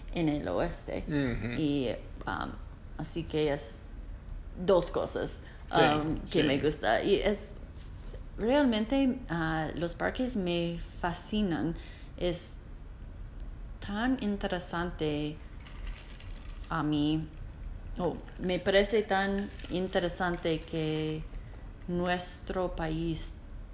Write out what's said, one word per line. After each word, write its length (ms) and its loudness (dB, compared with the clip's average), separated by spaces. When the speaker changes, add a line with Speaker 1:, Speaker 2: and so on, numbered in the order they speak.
Speaker 1:
en 140 2
el 220 0
oeste. 580 -2
Speaker 2:
Ujú. 460 0
Speaker 1:
Y, 360 2
um, 240 -2
así 260 -4
que 300 2
es 340 -4
dos 260 6
cosas, 400 0
Speaker 2:
Sí, 60 8
Speaker 1:
um, 400 6
que 120 4
Speaker 2:
sí. 20 8
Speaker 1:
me 160 6
gusta. 420 4
Y 140 6
es, 380 2
realmente, 800 6
ah, 460 2
los 200 -2
parques 400 0
me 440 0
fascinan. 760 0
Es 380 -2
tan 420 0
interesante 1160 0
a 140 0
mí. 420 2
Oh, 180 0
me 200 2
parece 440 6
tan 460 2
interesante 880 2
que 640 0
nuestro 880 0
país 580 0